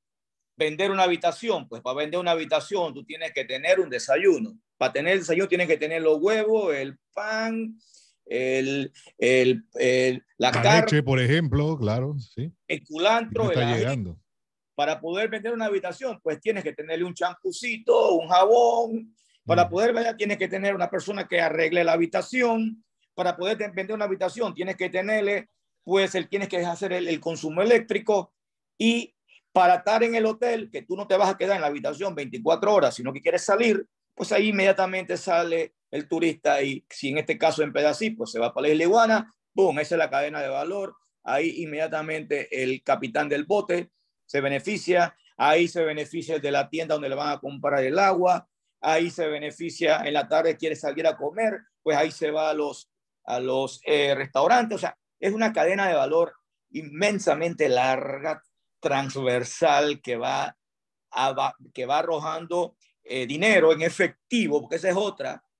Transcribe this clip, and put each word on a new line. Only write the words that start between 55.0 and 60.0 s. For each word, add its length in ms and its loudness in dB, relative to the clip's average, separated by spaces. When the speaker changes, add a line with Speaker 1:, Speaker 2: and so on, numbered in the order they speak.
Speaker 1:
es 120 0
una 220 0
cadena 340 2
de 60 2
valor 400 0
inmensamente 960 -2
larga, 720 -2
transversal, 1200 0